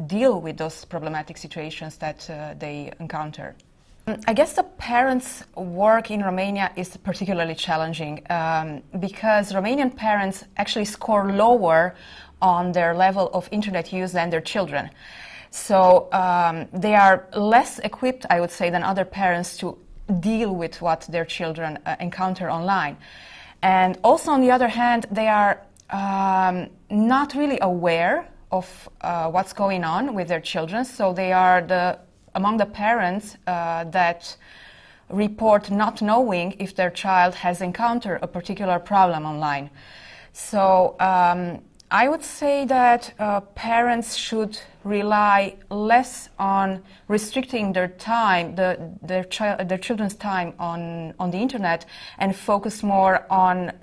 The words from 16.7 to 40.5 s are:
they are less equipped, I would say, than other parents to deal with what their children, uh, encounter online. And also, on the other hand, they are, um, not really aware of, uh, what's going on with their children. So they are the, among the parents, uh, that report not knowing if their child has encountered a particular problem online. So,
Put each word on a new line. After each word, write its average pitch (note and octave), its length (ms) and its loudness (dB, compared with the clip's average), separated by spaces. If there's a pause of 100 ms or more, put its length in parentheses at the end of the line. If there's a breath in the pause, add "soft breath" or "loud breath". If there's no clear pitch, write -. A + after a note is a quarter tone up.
they G#3 240 2
are F#3+ 380 6
less A3 440 2
equipped, B3+ 500 -4
I F3 120 4
would F3 100 -2
say, F3 200 -2
than E3+ 120 0
other F#3+ 220 0
parents F3+ 540 -2
to F3 200 -8 (420)
deal A3 340 -2
with E3 280 -8
what E3 280 0
their E3 140 -2
children, D#3+ 640 -6
uh, D#3+ 140 -4
encounter F3+ 500 -4
online. E3 460 -2 (680 loud breath)
And F#3 400 4
also, D4+ 300 4
on C4+ 80 4
the B3 100 6
other B3 160 4
hand, A#3 460 0
they A3 160 0
are, G#3 320 2 (300)
um, F#3+ 800 0 (200)
not B3+ 440 2
really C#4+ 260 0
aware F3+ 680 0 (240)
of, - 380 -6 (140)
uh, E3+ 280 -2
what's F3 220 0
going F#3+ 320 0
on G#3+ 300 -2
with F3+ 120 -4
their E3 140 -2
children. F#3 440 -4
So G3 280 -2
they F#3 200 -2
are F#3 300 6
the, F3+ 360 0 (360)
among G3+ 220 0
the G3+ 100 2
parents, G#3 680 -2 (100)
uh, E3+ 380 -4
that E3+ 520 -2 (760 loud breath)
report G#3 600 2
not G#3+ 300 0
knowing G#3 580 0
if F#3+ 160 -8
their F3+ 160 0
child F3+ 440 2
has F3+ 260 -2
encountered G#3+ 600 -2
a - 40 -6
particular F3+ 540 -2
problem F3 460 2
online. D3 440 -4 (600 loud breath)
So, F#3+ 680 4